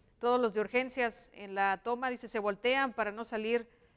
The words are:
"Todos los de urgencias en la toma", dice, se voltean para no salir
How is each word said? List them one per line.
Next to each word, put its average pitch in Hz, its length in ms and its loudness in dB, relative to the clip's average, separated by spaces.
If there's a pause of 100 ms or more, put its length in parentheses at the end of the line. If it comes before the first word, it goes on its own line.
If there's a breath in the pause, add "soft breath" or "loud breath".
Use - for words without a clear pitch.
(200 soft breath)
"Todos 247 200 4
los 220 140 2
de 214 60 2
urgencias 247 760 -2
en 196 200 -12
la 196 280 2
toma", 240 280 -2
dice, 240 180 -8
se 233 100 -4
voltean 240 540 2
para 214 180 -2
no 220 140 -8
salir 226 420 -2 (300 soft breath)